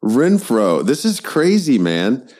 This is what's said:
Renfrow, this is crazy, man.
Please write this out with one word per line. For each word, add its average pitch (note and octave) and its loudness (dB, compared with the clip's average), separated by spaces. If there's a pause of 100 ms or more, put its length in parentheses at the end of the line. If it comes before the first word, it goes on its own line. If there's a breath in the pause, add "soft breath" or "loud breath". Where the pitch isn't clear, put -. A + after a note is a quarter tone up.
Renfrow, A2 0
this B2+ -2
is A3 -2
crazy, D#3+ 0
man. F2+ -2 (120)